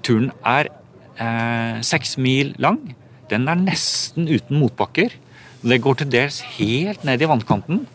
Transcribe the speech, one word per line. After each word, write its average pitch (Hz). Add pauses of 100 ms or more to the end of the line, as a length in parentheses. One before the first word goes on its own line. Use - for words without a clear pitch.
Turen 120 (140)
er, 131 (500)
eh, 113
seks -
mil 131
lang. 180 (340)
Den 120
er 170
nesten -
uten 147
motbakker. 151 (520)
Det 120
går 131
til 143
dels 131
helt 131
ned 139
i 160
vannkanten. 147